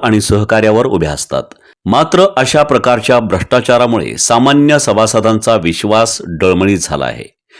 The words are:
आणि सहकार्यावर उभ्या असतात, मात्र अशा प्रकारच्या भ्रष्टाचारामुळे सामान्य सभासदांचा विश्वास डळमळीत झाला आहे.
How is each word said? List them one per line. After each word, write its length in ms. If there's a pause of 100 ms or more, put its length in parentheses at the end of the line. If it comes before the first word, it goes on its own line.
आणि 180
सहकार्यावर 640
उभ्या 260
असतात, 320 (420)
मात्र 400 (120)
अशा 260
प्रकारच्या 560
भ्रष्टाचारामुळे 960
सामान्य 640
सभासदांचा 760
विश्वास 600 (220)
डळमळीत 420
झाला 240
आहे. 200 (340)